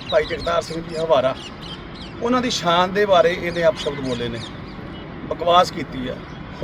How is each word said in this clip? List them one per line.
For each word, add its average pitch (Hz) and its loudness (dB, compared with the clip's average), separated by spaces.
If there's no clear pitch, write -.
ਭਾਈ 156 4
ਜਗਤਾਰ 160 0
ਸਿੰਘ 165 -8
ਜੀ 165 -8
ਹਵਾਰਾ, 143 4
ਉਹਨਾਂ 247 2
ਦੀ 247 -2
ਸ਼ਾਨ 175 2
ਦੇ 208 4
ਬਾਰੇ 175 6
ਇਹਨੇ 170 0
ਅਪਸ਼ਬਦ 143 0
ਬੋਲੇ 120 -4
ਨੇ, 117 -6
ਬਕਵਾਸ 175 4
ਕੀਤੀ 131 -6
ਆ। 123 -6